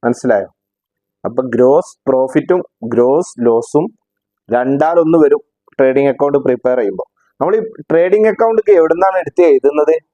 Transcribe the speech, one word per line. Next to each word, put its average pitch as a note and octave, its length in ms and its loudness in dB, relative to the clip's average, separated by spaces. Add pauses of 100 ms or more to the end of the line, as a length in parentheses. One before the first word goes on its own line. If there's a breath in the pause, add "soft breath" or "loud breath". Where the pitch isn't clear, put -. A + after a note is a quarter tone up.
മനസ്സിലായോ? A#2 500 -2 (680)
അപ്പൊ B2 180 -6 (120)
ഗ്രോസ് C3+ 540 0
പ്രോഫിറ്റും C3+ 540 -2 (200)
ഗ്രോസ് A#2+ 640 -2
ലോസും A#2+ 420 0 (680)
രണ്ടാലൊന്ന് D#3 640 0
വരും D3 220 2 (400)
ട്രേഡിംഗ് C#3 300 2
അക്കൗണ്ട് C#3+ 280 -2
പ്രിപ്പയർ B2+ 400 -2
ചെയ്യുമ്പോൾ. G2 260 -4 (380)
നമ്മൾ F3 140 -2
ഈ A3+ 40 0 (320)
ട്രേഡിംഗ് F#3 360 2
അക്കൗണ്ട് A3 440 0
എവിടുന്നാണ് F3+ 460 2
എടുത്ത് E3+ 240 -4
എഴുതുന്നത്? D3+ 600 2 (120)